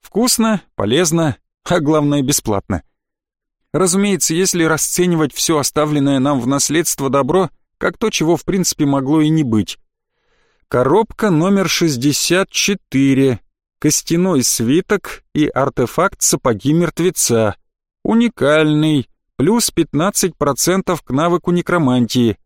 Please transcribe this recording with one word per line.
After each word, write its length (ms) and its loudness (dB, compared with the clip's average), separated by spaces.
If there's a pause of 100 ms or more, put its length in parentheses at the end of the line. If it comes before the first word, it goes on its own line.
Вкусно, 600 -2 (120)
полезно, 640 0 (280)
а 160 0
главное, 420 0
бесплатно. 600 -4 (920)
Разумеется, 600 0
если 300 0
расценивать 720 0
всё 240 -2
оставленное 600 0
нам 220 0
в 60 -4
наследство 640 -2
добро 400 0 (260)
как 220 -6
то, 100 -2
чего 300 0
в 80 -10
принципе 400 -2
могло 340 0
и 80 2
не 160 2
быть. 340 0 (920)
Коробка 600 2
номер 400 2
шестьдесят 800 0
четыре. 920 0 (380)
Костяной 640 0
свиток 800 -2 (120)
и 120 0
артефакт 760 -2
сапоги 500 -2
мертвеца. 840 0 (460)
Уникальный. 1080 2 (260)
Плюс 340 0
пятнадцать 680 -2
процентов 640 -2
к 80 -14
навыку 400 0
некромантии. 960 0